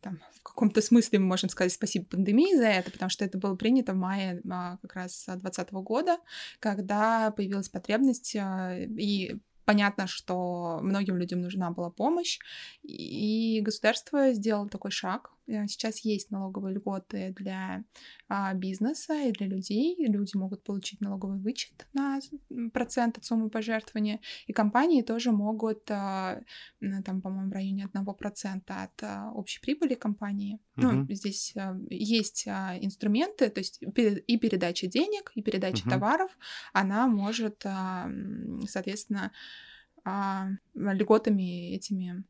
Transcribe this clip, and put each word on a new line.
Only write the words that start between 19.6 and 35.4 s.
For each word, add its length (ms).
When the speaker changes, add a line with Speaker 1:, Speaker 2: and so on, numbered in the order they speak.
Speaker 1:
Люди 280
могут 280
получить 380
налоговый 380
вычет 540
на 260
с-, 100
м, 220
процент 460
от 80
суммы 240
пожертвования, 680
и 60
компании 480
тоже 300
могут, 580
а, 500
м, 200
там, 200
по-моему, 280
в 40
районе 320
одного 280
процента 720
от, 180
а, 320
общей 260
прибыли 340
компании. 680
Ну, 160
Speaker 2:
Мгм. 180
Speaker 1:
здесь, 460
а, 200
есть, 580
а, 320
инструменты, 680
то 100
есть 200
пере-, 320
и 120
передача 500
денег, 480
и 60